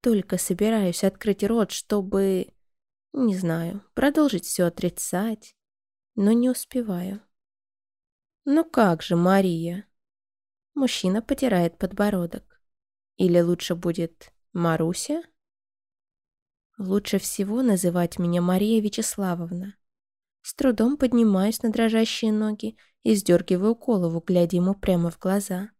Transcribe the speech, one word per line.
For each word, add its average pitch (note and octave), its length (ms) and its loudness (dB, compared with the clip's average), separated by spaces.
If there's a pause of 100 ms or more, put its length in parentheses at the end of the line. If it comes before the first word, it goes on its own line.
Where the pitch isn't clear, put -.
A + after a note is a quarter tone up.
Только G3+ 340 0
собираюсь G3 680 0
открыть G3 400 0
рот, A3 260 0
чтобы, G3 800 -2 (600)
не A#3 240 0
знаю, E3+ 480 -4 (100)
продолжить C#4+ 520 2
все F3 200 0
отрицать, F3+ 880 -4 (640)
но G#3 160 4
не A#3+ 180 4
успеваю. G3+ 720 -6 (1200)
«Ну D4+ 200 2
как G3 360 2
же, - 140 -2
Мария?» F3+ 720 2 (880)
Мужчина A3+ 480 0
потирает F#3 560 0
подбородок. F#3+ 840 -4 (560)
«Или F3 240 4
лучше E3+ 360 0
будет E3+ 560 -6 (200)
Маруся?» E3+ 720 -2 (1600)
«Лучше G3 420 -2
всего G#3 420 -4
называть F3+ 560 0
меня F3 240 0
Мария G#3 400 2
Вячеславовна». F#3 960 -6 (720)
С - 60 -14
трудом B3+ 420 0
поднимаюсь A3+ 680 2
на A3+ 100 -2
дрожащие A3+ 580 0
ноги G#3+ 460 -4 (260)
и A3 120 4
вздергиваю F#3 600 2
голову, E3+ 500 0
глядя F3 340 2
ему F#3 180 0
прямо E3+ 340 0
в - 80 -18
глаза. G3 600 -4